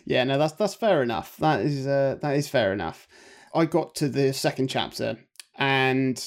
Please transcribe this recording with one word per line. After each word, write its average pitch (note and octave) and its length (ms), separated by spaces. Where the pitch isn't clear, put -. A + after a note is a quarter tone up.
Yeah, B2+ 180
no, C#3 140
that's, D3+ 160
that's G3+ 200
fair F#3 280
enough. A#2 340
That D3+ 240
is, C#3 260
uh, C#3 360
that D3 120
is C#3 140
fair G#2+ 240
enough. F2 340
I E3 120
got D#3+ 300
to D3+ 120
the C3+ 240
second C3+ 360
chapter, A2+ 500
and C3 720